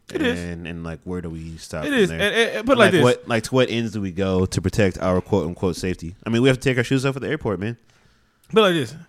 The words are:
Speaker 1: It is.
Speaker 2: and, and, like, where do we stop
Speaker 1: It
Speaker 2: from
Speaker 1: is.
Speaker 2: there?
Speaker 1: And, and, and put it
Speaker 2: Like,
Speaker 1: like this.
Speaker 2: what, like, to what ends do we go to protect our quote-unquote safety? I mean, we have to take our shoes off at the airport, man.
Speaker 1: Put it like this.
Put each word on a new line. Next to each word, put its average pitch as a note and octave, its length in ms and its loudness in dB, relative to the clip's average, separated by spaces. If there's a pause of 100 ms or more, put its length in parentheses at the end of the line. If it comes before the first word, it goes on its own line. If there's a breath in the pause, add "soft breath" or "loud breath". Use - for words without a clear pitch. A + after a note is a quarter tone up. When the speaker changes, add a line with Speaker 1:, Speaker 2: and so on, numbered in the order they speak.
(140)
Speaker 1:
It - 80 -2
is. A#3+ 180 0
Speaker 2:
and, F2 280 -8
and, E2 160 -10
like, E2 200 -10
where F2+ 180 -8
do E2+ 80 -8
we E2 280 -12
stop D#2 280 -10
Speaker 1:
It D4+ 40 -4
Speaker 2:
from C#4 80 0
Speaker 1:
is. F#3+ 120 4
Speaker 2:
there? E2 120 -4
Speaker 1:
And, G#3 140 -2
and, A3+ 220 0
and A3 100 -6
put C#4 60 6
it A#3+ 60 2
Speaker 2:
Like, G#3+ 60 8
Speaker 1:
like F3+ 80 6
this. D3+ 100 6
Speaker 2:
what, B2 240 2
like, A2+ 160 0
to - 120 -2
what B2+ 140 4
ends A2+ 220 -2
do A2 100 -4
we F#2+ 100 -4
go F#2 340 2
to - 160 -2
protect F#2+ 380 2
our F#2 220 2
quote-unquote F2 540 0
safety? F2 400 -6 (100)
I A2+ 40 -6
mean, A#2 120 2
we C3 80 6
have B2+ 100 2
to - 100 -16
take B2 80 0
our A#2+ 60 2
shoes C3+ 220 0
off C3+ 100 -2
at C3+ 60 -10
the G#2 80 -6
airport, A#2+ 300 -4
man. A2+ 180 -6 (720 soft breath)
Speaker 1:
Put G#3 100 2
it - 20 6
like F#3+ 120 4
this. C3+ 200 -4 (160)